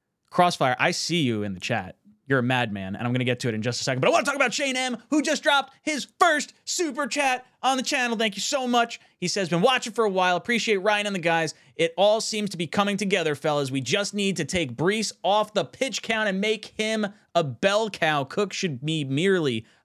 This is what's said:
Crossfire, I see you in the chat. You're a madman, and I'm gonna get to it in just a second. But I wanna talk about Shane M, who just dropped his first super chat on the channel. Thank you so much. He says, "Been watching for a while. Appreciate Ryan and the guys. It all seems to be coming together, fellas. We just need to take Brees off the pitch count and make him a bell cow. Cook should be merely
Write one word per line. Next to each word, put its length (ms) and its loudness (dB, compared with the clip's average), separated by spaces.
Crossfire, 480 2
I 140 2
see 300 0
you 200 0
in 120 -4
the 60 -12
chat. 360 -4
You're 100 4
a 60 2
madman, 500 -2
and 100 -8
I'm 80 -2
gonna 120 0
get 160 -2
to 80 -2
it 60 -2
in 80 -4
just 180 -4
a 40 -6
second. 160 -2
But 60 2
I 60 4
wanna 120 2
talk 120 -2
about 180 0
Shane 220 -2
M, 200 -2
who 120 2
just 200 0
dropped 300 2
his 240 -4
first 340 2
super 440 -2
chat 360 -2
on 120 2
the 60 -2
channel. 340 0
Thank 200 -2
you 40 -8
so 280 -2
much. 320 0
He 80 -4
says, 220 -2
"Been 120 0
watching 320 2
for 120 0
a 40 2
while. 280 2
Appreciate 400 0
Ryan 300 2
and 100 -4
the 40 -4
guys. 340 2
It 220 0
all 240 4
seems 300 -4
to 60 -12
be 120 -4
coming 280 0
together, 380 0
fellas. 380 0
We 80 -2
just 340 -2
need 220 0
to 80 -2
take 320 -4
Brees 360 0
off 280 2
the 120 0
pitch 380 -6
count 260 0
and 120 -2
make 260 -2
him 300 -2
a 80 4
bell 480 0
cow. 320 0
Cook 300 -2
should 340 -4
be 160 0
merely 640 0